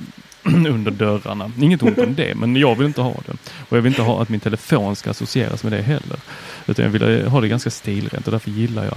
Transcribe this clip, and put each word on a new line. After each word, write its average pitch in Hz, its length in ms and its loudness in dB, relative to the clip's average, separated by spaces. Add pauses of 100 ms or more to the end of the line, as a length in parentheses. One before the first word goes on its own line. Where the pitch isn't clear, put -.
(440)
<clears throat> 165 240 4
under 110 240 0
dörrarna. 104 600 -2 (100)
Inget 175 220 4
ont 220 140 4
om 139 180 2
det, 151 200 -2
men 117 200 0
jag 135 200 4
vill 135 120 2
inte 143 140 -2
ha 123 120 0 (120)
det. - 60 -12 (380)
Och 120 80 2
jag 117 40 6
vill 123 100 4
inte 135 100 0
ha 113 200 2
att 107 80 0
min 107 100 -2
telefon 107 560 0
ska 107 160 -6
associeras 113 520 -2
med 113 80 -2
det 104 100 -2
heller. 139 360 -2 (500)
Utan - 180 2
jag 107 60 2
vill, 110 300 2
eh, 104 100 0
ha 135 100 4
det 107 60 2
ganska 113 220 -2
stilrent 107 580 -6
och 107 40 -2
därför 110 200 -2
gillar 110 320 -2
jag 104 140 -4